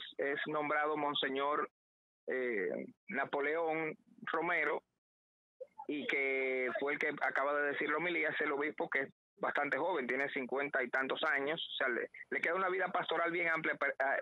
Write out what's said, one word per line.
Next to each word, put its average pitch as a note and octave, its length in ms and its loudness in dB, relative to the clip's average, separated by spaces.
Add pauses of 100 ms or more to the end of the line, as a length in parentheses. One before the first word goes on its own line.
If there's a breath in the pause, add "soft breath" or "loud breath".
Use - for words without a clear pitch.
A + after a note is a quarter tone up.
(180)
es C#3 280 0
nombrado D3+ 500 2
Monseñor, C#3+ 760 0 (560)
eh, A#2+ 420 0 (400)
Napoleón D#3 880 -2 (340)
Romero, E3 520 0 (1040)
y D3 180 -4
que C3+ 600 2 (100)
fue C#3+ 140 0
el D3 60 -2
que D3+ 100 0
acaba C#3+ 460 0
de D3 180 2
decir D3 160 -2
la D3+ 80 2
homilía, E3 320 0
es - 140 -2
el D3 100 0
obispo D3 380 -2
que C3+ 100 0
es - 80 -2 (300)
bastante C3+ 400 0
joven, E3 280 2
tiene C3+ 220 0
cincuenta C3+ 540 0
y B2 80 -2
tantos C3+ 340 0
años, D3 340 2 (140)
o - 60 -6
sea, C3 100 2
le, - 220 0 (200 loud breath)
le C3+ 100 -2
queda E3+ 140 0
una F#3+ 140 2
vida F#3 200 0
pastoral E3+ 440 0
bien E3+ 160 0
amplia, D#3+ 260 2
per-, C#3 240 0
ah, C3+ 240 2